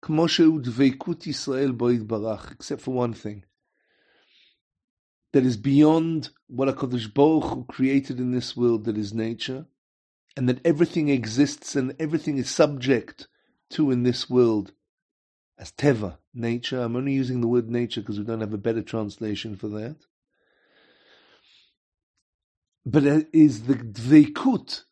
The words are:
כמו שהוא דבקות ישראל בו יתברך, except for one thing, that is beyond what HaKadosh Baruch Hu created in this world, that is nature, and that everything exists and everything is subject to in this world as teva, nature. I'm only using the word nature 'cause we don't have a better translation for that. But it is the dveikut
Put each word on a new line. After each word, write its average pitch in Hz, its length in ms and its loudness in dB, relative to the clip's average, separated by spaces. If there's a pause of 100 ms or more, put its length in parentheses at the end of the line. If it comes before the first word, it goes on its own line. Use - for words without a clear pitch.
כמו 160 260 0
שהוא 160 320 4
דבקות 131 640 -2
ישראל 135 460 -4
בו 120 180 0
יתברך, 110 640 -4
except - 280 -12
for - 100 -10
one 123 220 -2
thing, 104 320 -12 (1900)
that 135 120 4
is 123 120 0
beyond 151 760 2 (180)
what 131 200 -2
HaKadosh 123 460 -6
Baruch 151 380 4
Hu 123 120 -10
created 131 540 -2
in 123 140 -2
this 123 240 -4
world, 117 280 2
that 107 140 -4
is 101 160 -6
nature, 113 520 -6 (720)
and 127 120 0
that 127 160 0
everything 160 440 2
exists 131 680 0
and 131 240 -4
everything 156 380 -4
is 127 120 -4
subject 135 800 0 (420)
to 147 200 0
in 123 120 0
this 123 260 -2
world 113 440 2 (840)
as 95 140 -18
teva, 107 460 0 (160)
nature. 123 460 -4
I'm 120 160 -4
only 139 160 -4
using 127 280 -2
the 117 60 0
word 117 240 0
nature 120 320 -4
'cause 104 160 -8
we 104 60 -6
don't 113 160 -6
have 107 140 -6
a 104 40 -6
better 113 240 -2
translation 107 760 -8
for 110 120 -10
that. 110 280 -10 (3000)
But 139 180 2
it 151 280 2
is 143 320 6
the 131 100 0
dveikut 127 1160 2